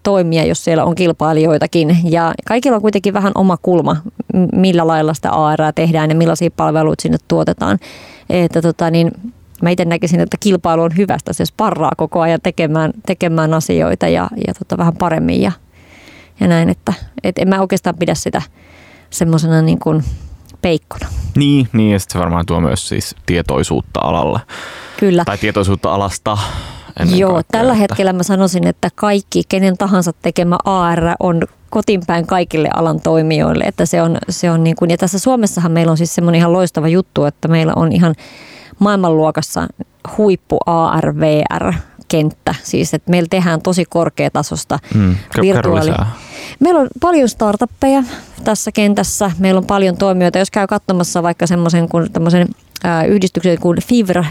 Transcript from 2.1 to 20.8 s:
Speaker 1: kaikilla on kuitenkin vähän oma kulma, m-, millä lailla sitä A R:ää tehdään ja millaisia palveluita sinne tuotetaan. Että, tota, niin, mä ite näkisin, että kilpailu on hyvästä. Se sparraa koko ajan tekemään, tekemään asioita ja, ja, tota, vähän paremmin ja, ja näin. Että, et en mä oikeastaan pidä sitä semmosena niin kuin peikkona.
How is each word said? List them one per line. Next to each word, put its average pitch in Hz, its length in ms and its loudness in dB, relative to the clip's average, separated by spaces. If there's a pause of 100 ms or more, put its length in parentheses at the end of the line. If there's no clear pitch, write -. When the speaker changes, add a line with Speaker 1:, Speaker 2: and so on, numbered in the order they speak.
Speaker 1:
kaikilla 240 280 0
on 208 60 -2
kuitenkin 202 320 0
vähän 196 220 0
oma 185 260 2
kulma, 160 340 2 (380)
m-, 185 260 0
millä 175 280 2
lailla 156 260 0
sitä - 180 -4
A 151 240 2
R:ää 156 160 0
tehdään 160 380 0
ja 160 60 2
millaisia 165 420 2
palveluita 156 440 0
sinne 160 160 0 (100)
tuotetaan. 165 520 0 (500)
Että, 170 320 0
tota, 165 300 0
niin, 165 200 2 (500)
mä 170 80 2
ite 180 160 0
näkisin, 170 340 0
että - 200 -2
kilpailu 170 420 0
on 165 160 0
hyvästä. 185 360 -2
Se 165 120 -2
sparraa 160 520 -2
koko 160 240 -2
ajan 165 220 2
tekemään, 160 500 -2 (120)
tekemään 165 480 0
asioita 165 540 0
ja, 170 220 0 (180)
ja, 185 60 -6
tota, - 240 -6
vähän 170 180 0
paremmin 170 460 0
ja, 196 100 0 (880)
ja 196 80 2
näin. 165 220 2
Että, 185 240 -4 (300)
et 185 140 -4
en 190 120 0
mä 190 120 2
oikeastaan 185 340 -2
pidä 165 200 -2
sitä - 260 -6 (680)
semmosena 160 520 2
niin 160 180 2
kuin 160 240 0 (580)
peikkona. - 460 -4 (280)